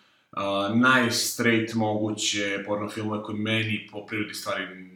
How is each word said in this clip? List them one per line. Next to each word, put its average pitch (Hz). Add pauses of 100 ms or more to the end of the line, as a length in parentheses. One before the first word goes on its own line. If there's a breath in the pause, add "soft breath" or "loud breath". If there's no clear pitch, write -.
(320 loud breath)
a, 98
naj-straight 117
moguće 104
porno 104
filmove 107
koji 107
meni 110
po 104
prirodi 107
stvari, 98 (320)